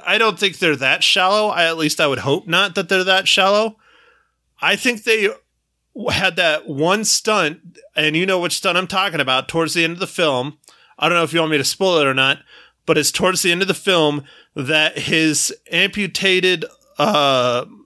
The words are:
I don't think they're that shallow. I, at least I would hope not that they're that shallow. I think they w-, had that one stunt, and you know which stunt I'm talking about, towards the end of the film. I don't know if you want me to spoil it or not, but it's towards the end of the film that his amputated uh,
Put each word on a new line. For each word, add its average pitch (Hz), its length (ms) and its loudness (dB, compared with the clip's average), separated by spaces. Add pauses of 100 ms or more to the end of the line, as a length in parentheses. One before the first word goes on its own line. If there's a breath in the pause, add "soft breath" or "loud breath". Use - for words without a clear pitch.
I 190 120 2
don't 220 200 0
think 196 200 -4
they're 160 180 2
that 135 260 0
shallow. 196 460 2
I, 175 160 0
at 165 140 0
least 151 220 -2
I 160 60 2
would 135 140 -2
hope 147 260 -2
not 180 300 0
that 185 140 -2
they're 185 140 2
that 190 220 2
shallow. 208 500 2 (880 soft breath)
I 160 140 2
think 240 280 -2
they 220 240 0 (640)
w-, 220 160 -6
had 180 260 -2
that 156 320 0
one 170 360 0
stunt, - 760 -2 (180)
and 151 200 0
you 180 100 0
know 190 120 0
which 175 180 -2
stunt 180 220 -2
I'm 185 80 -2
talking 185 340 -2
about, 131 280 0
towards 165 260 -2
the 170 100 0
end 170 100 -2
of 175 40 -12
the 185 80 -6
film. 147 520 -2 (400 soft breath)
I 151 100 0
don't 175 80 2
know 170 80 2
if 151 80 -4
you 165 80 2
want 156 120 0
me 151 60 2
to 131 60 0
spoil 185 340 0
it 143 80 2
or 135 80 0
not, 135 240 2 (480 loud breath)
but 151 120 2
it's 143 120 0
towards 180 320 0
the 185 80 0
end 175 120 -2
of 190 60 0
the 185 60 -2
film 151 500 0 (300 loud breath)
that 151 440 -2
his 160 540 0 (200)
amputated 185 920 0 (340)
uh, 135 680 2 (220)